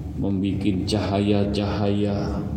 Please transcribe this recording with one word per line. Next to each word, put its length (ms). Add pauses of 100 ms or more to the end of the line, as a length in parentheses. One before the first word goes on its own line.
(140)
membikin 720
cahaya-cahaya 1500 (180)